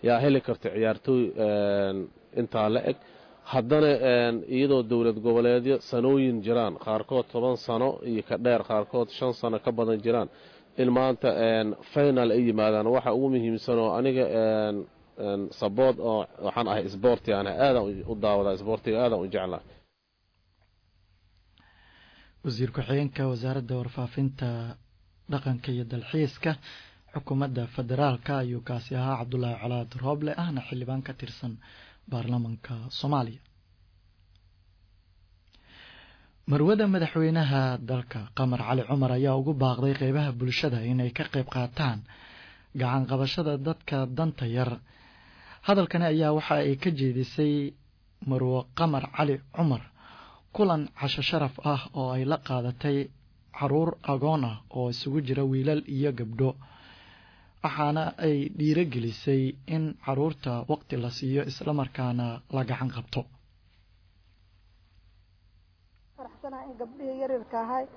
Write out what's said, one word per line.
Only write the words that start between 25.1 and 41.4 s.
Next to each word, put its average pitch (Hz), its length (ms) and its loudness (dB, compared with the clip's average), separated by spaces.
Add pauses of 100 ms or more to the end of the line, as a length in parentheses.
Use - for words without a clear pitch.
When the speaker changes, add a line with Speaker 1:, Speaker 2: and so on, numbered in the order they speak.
Speaker 2:
Dhaqanka 135 420 -4
iyo 123 140 -2
Dalxiiska 139 680 -2 (640)
Xukuumadda 135 540 -2
Federaalka 131 680 -2
ayuu 123 240 -4
kaasi 120 340 -6
ahaa, 131 220 -2
Cabdullaahi 120 440 -4
Colaad 120 300 -4 (100)
Rooble, 147 360 -2
ahna 160 240 -2
xildhibaan 131 400 -6
ka 135 120 -10
tirsan 117 440 -10 (500)
baarlamaanka 120 640 -4 (160)
Soomaaliya. 135 500 -4 (3000)
Marwada 170 400 4
madaxweynaha 160 920 2
dalka, 123 400 -6 (160)
Qamar 127 240 0
Cali 120 240 0
Cumar, 131 280 2
ayaa 131 240 2
ugu 135 180 0
baaqday 131 440 2
qeybaha 139 340 0
bulshada 123 540 -2
inay 123 260 0
ka 143 120 -6
qayb 131 260 -2